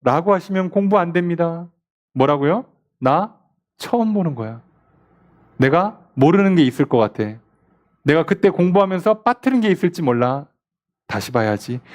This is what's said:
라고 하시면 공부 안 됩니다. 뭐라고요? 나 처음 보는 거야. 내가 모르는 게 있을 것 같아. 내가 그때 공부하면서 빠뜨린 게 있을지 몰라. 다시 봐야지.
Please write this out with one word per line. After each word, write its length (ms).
라고 320
하시면 360
공부 280
안 140
됩니다. 560
뭐라고요? 500
나 360
처음 380
보는 200
거야. 280
내가 440
모르는 420
게 80
있을 220
것 120
같아. 400
내가 220
그때 260
공부하면서 720
빠뜨린 380
게 80
있을지 340
몰라. 440
다시 260
봐야지. 480